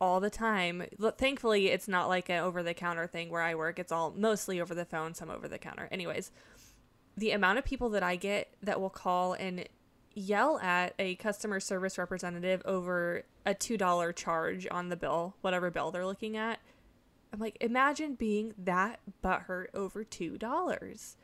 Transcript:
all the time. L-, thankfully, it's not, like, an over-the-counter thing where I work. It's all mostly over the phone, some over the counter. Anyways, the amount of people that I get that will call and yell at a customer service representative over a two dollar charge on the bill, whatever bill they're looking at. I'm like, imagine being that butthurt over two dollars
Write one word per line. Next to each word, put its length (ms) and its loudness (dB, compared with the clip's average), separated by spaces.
all 180 4
the 120 2
time. 520 0
L-, 120 4
thankfully, 560 2
it's 180 2
not, 220 2
like, 200 0
an 140 2
over-the-counter 640 -2
thing 240 -6
where 120 -2
I 120 0
work. 240 -2
It's 140 -6
all 240 0
mostly 440 2
over 140 -4
the 100 -4
phone, 300 -4
some 160 -10
over 160 -8
the 120 -8
counter. 340 -10
Anyways, 400 -6
the 140 2
amount 280 6
of 60 0
people 260 0
that 120 2
I 140 2
get 360 -2
that 180 0
will 100 -2
call 440 2
and 340 -4
yell 460 4
at 400 2
a 180 0
customer 440 -2
service 380 -2
representative 680 0
over 580 0
a 80 4
two 220 0
dollar 360 4
charge 600 0
on 160 -2
the 80 -2
bill, 440 -2
whatever 300 2
bill 220 -2
they're 140 -4
looking 300 -4
at. 220 -2
I'm 60 -8
like, 220 -4
imagine 560 2
being 420 0
that 400 2
butthurt 480 0
over 300 -4
two 340 -8
dollars 880 -4